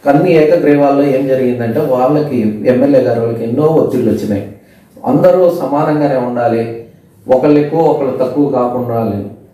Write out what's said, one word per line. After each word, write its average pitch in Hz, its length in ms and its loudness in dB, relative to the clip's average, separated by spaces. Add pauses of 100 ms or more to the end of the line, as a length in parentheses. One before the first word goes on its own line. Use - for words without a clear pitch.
కొన్ని 156 280 2
ఏకగ్రీవాల్లో 147 720 2
ఏం 135 240 0
జరిగిందంటే 123 520 -2
వాళ్ళకి 127 840 0
ఎమ్మెల్యే 131 340 2
గారు 117 200 0
వాళ్ళకి 113 240 -4
ఎన్నో 123 180 -2
ఒత్తిళ్ళు 127 500 0
వచ్చినాయి. 104 400 -4 (540)
అందరూ 175 440 4
సమానంగానే 147 640 -2
ఉండాలి, 117 680 -4 (440)
ఒకళ్ళు 147 320 4
ఎక్కువ 151 200 -2
ఒకళ్ళు 139 440 0
తక్కువ 143 240 -2
కాకుండా 123 520 -2
ఉండాలి. 104 260 -4 (280)